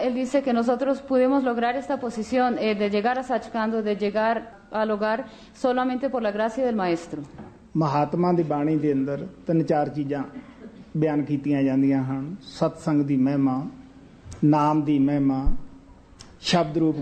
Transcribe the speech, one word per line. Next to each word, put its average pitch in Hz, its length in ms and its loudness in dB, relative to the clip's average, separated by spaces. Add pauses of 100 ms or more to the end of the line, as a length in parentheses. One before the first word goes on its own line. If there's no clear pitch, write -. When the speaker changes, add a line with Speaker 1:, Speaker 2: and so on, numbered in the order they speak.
Speaker 1:
él 254 80 0
dice 254 340 0
que 240 100 2
nosotros 254 420 0 (120)
pudimos 262 340 4
lograr 240 360 0
esta 269 200 -4
posición, 240 580 0
eh, 214 220 0
de 208 140 2
llegar 214 220 2
a 262 60 -4
Sachkhand 226 560 -2
o - 20 0
de 208 200 0
llegar 214 320 0 (480)
al 220 100 0
hogar 214 320 -2 (380)
solamente 254 540 0
por 247 60 -2
la 208 160 0
gracia 233 320 0
del 226 120 -2
Maestro। 165 420 -2 (540)
Speaker 2:
ਮਹਾਤਮਾ 156 560 2
ਦੀ 175 160 2
ਬਾਣੀ 151 280 0
ਦੇ 147 160 2
ਅੰਦਰ 139 320 -2 (220)
ਤਿੰਨ 165 160 2
ਚਾਰ 147 320 2
ਚੀਜ਼ਾਂ 139 280 -4 (760)
ਬਿਆਨ 151 320 2
ਕੀਤੀਆਂ 143 340 0
ਜਾਂਦੀਆਂ 135 460 2
ਹਨ। 135 260 -6 (220)
ਸਤਸੰਗ 156 480 0
ਦੀ 139 120 0
ਮਹਿਮਾ, 135 380 2 (880)
ਨਾਮ 151 420 4
ਦੀ 147 140 2
ਮਹਿਮਾ, 139 400 2 (1080)
ਸ਼ਬਦ 160 280 2
ਰੂਪ 156 240 2